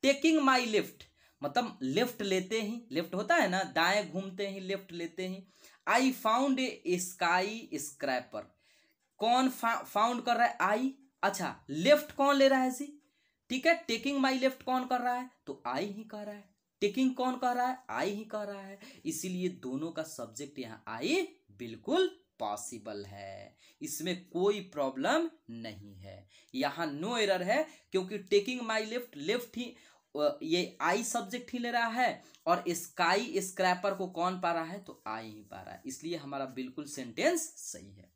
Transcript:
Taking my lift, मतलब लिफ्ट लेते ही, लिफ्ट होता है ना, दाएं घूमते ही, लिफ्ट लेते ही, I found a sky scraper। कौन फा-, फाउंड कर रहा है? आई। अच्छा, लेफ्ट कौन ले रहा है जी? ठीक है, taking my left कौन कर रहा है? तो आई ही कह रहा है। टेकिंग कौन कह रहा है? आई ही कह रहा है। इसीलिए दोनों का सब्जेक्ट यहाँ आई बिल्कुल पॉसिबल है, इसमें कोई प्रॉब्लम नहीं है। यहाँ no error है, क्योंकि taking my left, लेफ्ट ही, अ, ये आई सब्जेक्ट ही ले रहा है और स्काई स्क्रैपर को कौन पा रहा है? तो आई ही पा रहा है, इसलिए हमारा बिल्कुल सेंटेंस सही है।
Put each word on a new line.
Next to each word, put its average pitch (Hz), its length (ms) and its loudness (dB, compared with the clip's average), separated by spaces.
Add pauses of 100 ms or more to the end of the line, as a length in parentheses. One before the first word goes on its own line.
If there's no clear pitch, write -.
Taking 294 380 6
my 262 260 6
lift, - 360 0 (380)
मतलब 190 400 0
लिफ्ट 202 400 0
लेते 190 400 0
ही, 226 200 -4 (100)
लिफ्ट 170 240 -2
होता 214 200 2
है 262 140 6
ना, 185 140 2
दाएं 170 480 2
घूमते 190 360 -4
ही, 196 120 -8
लिफ्ट 190 320 -6
लेते 170 360 -6
ही, 190 160 -8 (440)
I 254 300 6
found 262 420 2
a 180 400 -2
sky 185 800 0
scraper। 127 640 -4 (760)
कौन 247 300 4
फा-, 233 340 0
फाउंड 226 400 2
कर 240 120 2
रहा 233 120 6
है? - 140 -2
आई। 226 320 2 (300)
अच्छा, 151 320 0 (140)
लेफ्ट 254 420 6
कौन 277 240 4
ले 269 120 8
रहा 262 120 6
है 254 120 2
जी? 285 300 -10 (480)
ठीक 262 180 2
है, 339 200 4
taking 247 320 0
my 262 220 4
left 262 220 0
कौन 254 220 0
कर 254 160 0
रहा 247 120 0
है? 254 160 -6 (160)
तो 139 220 -12
आई 135 180 -2
ही 208 180 -10
कह 214 180 -12
रहा 208 140 -10
है। 202 140 -20 (320)
टेकिंग 254 340 2
कौन 254 220 0
कह 247 140 0
रहा 247 160 0
है? 262 120 -4 (100)
आई 143 220 -2
ही 208 120 -6
कह 214 200 -8
रहा 202 180 -10
है। 196 180 -16 (260)
इसीलिए 180 440 -2
दोनों 135 420 -6
का 160 120 -6
सब्जेक्ट 135 560 -12
यहाँ 113 280 -12
आई 190 400 0 (240)
बिल्कुल 120 560 -2 (320)
पॉसिबल 104 680 -6
है, 98 500 -14 (260)
इसमें 175 480 -6
कोई 202 300 2
प्रॉब्लम 170 680 0 (200)
नहीं 107 460 -12
है। 95 320 -18 (280)
यहाँ 147 320 -2 (120)
no 226 180 -2
error 196 240 2
है, 240 240 2 (260)
क्योंकि 190 320 -2
taking 233 460 2
my 220 160 0
left, 240 320 -8
लेफ्ट 214 400 -2
ही, 240 180 -8 (400)
अ, 147 280 2
ये 160 380 0
आई 185 220 2
सब्जेक्ट 240 500 -4
ही 254 60 -6
ले 240 120 -4
रहा 233 160 2
है 226 360 0 (220)
और 175 240 4
स्काई 185 720 0
स्क्रैपर 185 520 0
को 190 140 -4
कौन 180 320 -2
पा 175 120 0
रहा 165 120 0
है? 180 160 -8
तो - 280 -18
आई 110 220 -8
ही 107 120 -18
पा 98 200 -16
रहा 95 120 -14
है, - 120 -16
इसलिए 156 320 -6
हमारा 139 280 -6
बिल्कुल 127 400 -8
सेंटेंस 165 560 0 (160)
सही - 340 -14
है। 98 240 -20